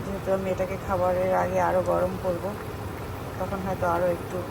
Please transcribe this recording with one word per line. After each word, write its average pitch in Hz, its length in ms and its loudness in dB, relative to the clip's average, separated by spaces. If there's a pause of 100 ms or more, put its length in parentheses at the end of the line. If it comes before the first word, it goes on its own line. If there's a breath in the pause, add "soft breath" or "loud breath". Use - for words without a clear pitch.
যেহেতু 185 340 -4
আমি 190 160 -2
এটাকে 185 220 -2 (100)
খাবারের 180 460 2 (120)
আগে 180 140 0 (120)
আরও 180 120 4 (100)
গরম 180 220 2 (120)
করব, 175 200 0 (920)
তখন 185 260 -2
হয়তো 185 200 0 (100)
আরও 175 200 2
একটু 180 220 -6 (140)